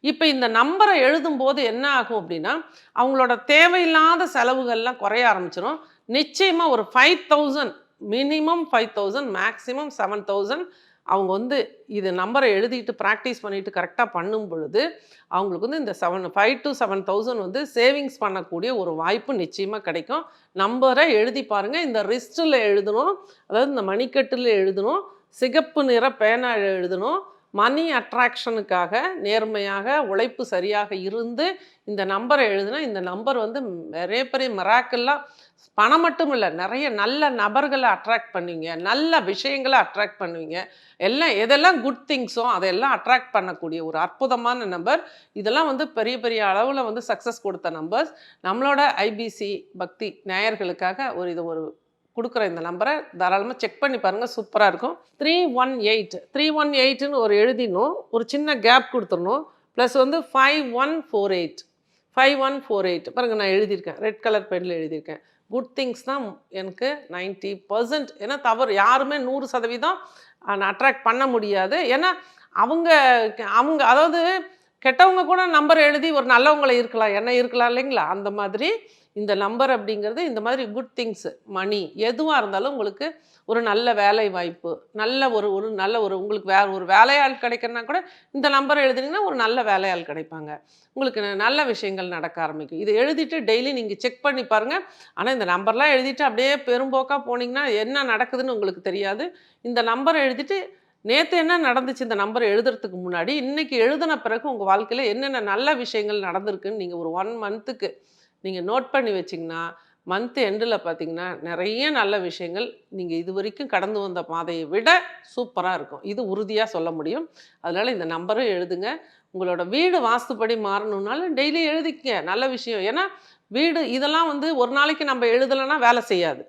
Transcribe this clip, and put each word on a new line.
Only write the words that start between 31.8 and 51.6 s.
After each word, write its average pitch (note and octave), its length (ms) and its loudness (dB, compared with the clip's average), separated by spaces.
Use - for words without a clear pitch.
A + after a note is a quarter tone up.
இந்த G3+ 200 -4
நம்பரை A#3+ 480 2
எழுதுனா, G3+ 260 -2
இந்த G3 120 -4
நம்பர் A3 380 -2
வந்து A3+ 220 -4
நிறைய F3+ 380 -4
பெரிய C4 220 -4
மிராக்கிளா A#3+ 640 2
பணம் C#4+ 260 6
மட்டும் E4 280 2
இல்ல, A3 180 2
நிறைய G3 400 -4
நல்ல A#3+ 380 0
நபர்களை B3+ 460 2
அட்ராக்ட் A3 460 0
பண்ணுவீங்க, E3+ 420 -6
நல்ல C#4 440 2
விஷயங்களை C4+ 580 -2
அட்ராக்ட் G3+ 420 -2
பண்ணுவீங்க. E3 360 -8
எல்லாம் B3+ 420 0
எதெல்லாம் C#4+ 380 4
குட் B3 280 -4
திங்ஸோ A#3+ 360 -4
அதெல்லாம் F#3+ 400 0
அட்ராக்ட் - 380 0
பண்ணக்கூடிய E3+ 500 -4
ஒரு D#3+ 140 -6
அற்புதமான A#3+ 680 -2
நம்பர். G3 380 0
இதெல்லாம் B3 380 0
வந்து C4+ 180 -2
பெரிய A#3 300 -2
பெரிய A3+ 260 -2
அளவுல A#3+ 400 0
வந்து A#3 240 -6
சக்சஸ் A3+ 380 -6
கொடுத்த F#3 240 -6
நம்பர்ஸ். F3 400 -4
நம்மளோட C4 360 0
ஐ - 60 0
பி A3 160 -8
சி G3+ 240 -8
பக்தி F#3 320 -8
நேயர்களுக்காக G3 880 -2
ஒரு, F3+ 160 -4
இது E3+ 140 -6
ஒரு D#3+ 180 -6